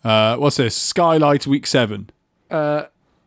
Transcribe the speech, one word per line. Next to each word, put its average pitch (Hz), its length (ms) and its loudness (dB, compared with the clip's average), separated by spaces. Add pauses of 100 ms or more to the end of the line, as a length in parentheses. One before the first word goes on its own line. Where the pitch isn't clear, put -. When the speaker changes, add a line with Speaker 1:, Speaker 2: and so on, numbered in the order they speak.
Speaker 1:
Uh, 110 340 2
what's 139 200 0
this? 117 180 0
Skylights 160 720 0
week 139 200 -2
seven. 107 420 -2 (420)
Speaker 2:
Uh, 151 340 -4 (420)